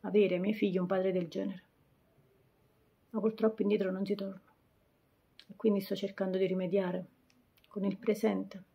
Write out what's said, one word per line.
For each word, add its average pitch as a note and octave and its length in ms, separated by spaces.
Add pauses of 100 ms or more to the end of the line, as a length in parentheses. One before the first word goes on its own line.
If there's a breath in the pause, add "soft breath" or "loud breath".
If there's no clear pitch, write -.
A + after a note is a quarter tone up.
avere F#3+ 340
ai F3 60
miei G#3 140
figli G3 240
un F3+ 80
padre F#3+ 260
del F3+ 160
genere. F#3+ 340 (1500)
Ma A3 100
purtroppo A3 420
indietro G3 280
non F#3+ 140
si G3 100
torna. G3 260 (1080)
E - 80
quindi G3+ 240
sto G3 140
cercando F#3+ 440
di F#3+ 80
rimediare F#3 600 (600)
con G3 160
il G3 140
presente G3 640 (120)